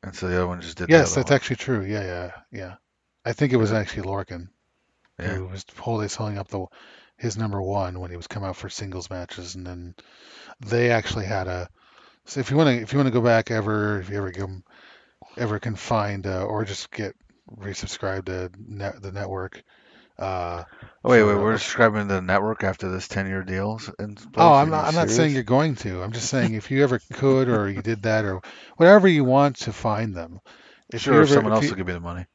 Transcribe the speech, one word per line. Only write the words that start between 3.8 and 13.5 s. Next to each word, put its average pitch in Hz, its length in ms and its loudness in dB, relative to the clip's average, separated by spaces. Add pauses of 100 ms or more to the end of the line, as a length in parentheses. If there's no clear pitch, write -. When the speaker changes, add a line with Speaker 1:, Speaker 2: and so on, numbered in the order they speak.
Speaker 2:
actually 101 280 -8
Lorcan 92 400 -8 (680)
Speaker 1:
Yeah. 92 200 -6
Speaker 2:
who 92 80 -8
was 95 180 -12 (200)
always 107 300 -4
holding 104 240 -6
up 98 100 -10
the, 95 180 -6 (520)
his 107 200 -6
number 101 240 -4
one 92 380 -4
when 90 100 -10
he 87 60 -12
was 85 100 -14
come 101 180 -10
out 95 120 -8
for 101 120 -14
singles 92 420 -10
matches, 90 440 -12
and 92 120 -12
then 87 280 -14 (680)
they 120 300 2
actually 110 360 -2
had 95 220 -4
a. 90 200 -8 (580)
So - 140 -8
if 120 100 -4
you 139 60 2
wanna, 151 160 6
if 117 200 -2
you 139 60 2
wanna 135 140 4
go 120 100 2
back 113 280 4